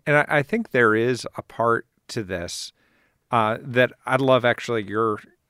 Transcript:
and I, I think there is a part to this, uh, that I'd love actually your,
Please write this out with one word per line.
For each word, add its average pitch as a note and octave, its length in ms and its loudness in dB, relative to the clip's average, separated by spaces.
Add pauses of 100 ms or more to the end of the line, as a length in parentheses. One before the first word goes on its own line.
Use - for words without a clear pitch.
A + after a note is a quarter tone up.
and D3 120 2
I, D3 100 2
I D3 160 2
think A3 260 -6
there A#2 240 4
is A2+ 320 -2 (100)
a - 60 -12
part A#2 460 -2 (200)
to A#2+ 140 -8
this, F2+ 500 -8 (600)
uh, A2+ 280 0
that B2 300 2 (160)
I'd C3 140 0
love C3 240 4
actually A#2+ 400 -2
your, G#2+ 340 -2 (320)